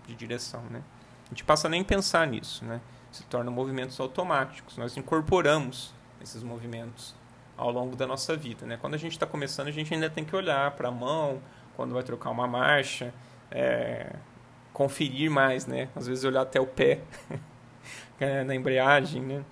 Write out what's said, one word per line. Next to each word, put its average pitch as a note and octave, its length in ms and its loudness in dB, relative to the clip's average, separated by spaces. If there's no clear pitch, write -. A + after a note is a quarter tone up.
de A#2 80 -16
direção, A#2 560 -8
né? A2+ 120 -12
A - 40 -20
gente - 140 -12
passa D3+ 220 6
a D#3 40 0
nem F3 140 2
pensar F#3+ 420 4
nisso, - 380 -6
né? A2+ 160 -6
Se - 140 -18
tornam B2 280 -4
movimentos B2+ 480 -4
automáticos, E3+ 760 -2
nós A#2+ 200 -6
incorporamos D#3 960 2
esses A2+ 200 -12
movimentos A#2 720 -10
ao B2 140 -2
longo B2+ 260 -2
da C3 100 -2
nossa C3+ 300 -2
vida, B2+ 280 -10
né? A#2 160 -6
Quando C#3+ 140 -4
a D#3 40 -4
gente D#3+ 200 -8
tá D#3+ 80 0
começando, C#3+ 420 -4
a D3 40 -4
gente D#3 200 -4
ainda D#3+ 160 2
tem D#3 160 -6
que D#3 100 -4
olhar D3 380 2
pra B2+ 180 -2
mão, C3+ 520 -2
quando B2+ 160 -4
vai B2+ 100 0
trocar B2 280 -6
uma A#2+ 160 0
marcha, B2+ 680 2
é, A#2+ 640 0
conferir C#3 580 2
mais, C3+ 360 4
né? B2+ 300 -4
Às A#2+ 100 -8
vezes B2+ 180 -2
olhar C3 180 4
até C3 180 2
o C3 60 4
pé, C#3 340 4
<laughs> - 920 -14
é, C#3 240 0
na C3+ 100 -2
embreagem, C3 680 4
né? C3+ 320 -6